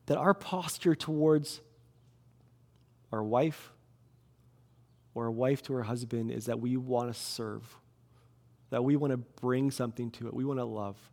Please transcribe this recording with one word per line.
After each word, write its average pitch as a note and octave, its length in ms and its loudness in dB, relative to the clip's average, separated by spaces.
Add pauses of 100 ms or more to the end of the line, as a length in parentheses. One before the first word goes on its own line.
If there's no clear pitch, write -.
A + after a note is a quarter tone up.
that F#3 100 2
our E3 160 6
posture F3+ 640 0
towards D#3 680 2 (1500)
our A2 120 -2
wife B2+ 480 0 (1400)
or A#2 100 -2
a A2+ 60 0
wife B2+ 300 2
to - 100 -6
her B2+ 100 0
husband A#2 480 -2
is A#2 160 -6
that A#2 140 -2
we B2 160 0
wanna B2 360 0
serve, A2 640 -8 (920)
that A#2+ 160 0
we C#3 100 4
wanna C#3+ 220 2
bring B2+ 560 0
something A#2+ 400 -4
to A#2 160 -10
it. A#2 60 -8
We B2+ 100 -2
wanna C3+ 200 -2
love. G#2 320 -6 (160)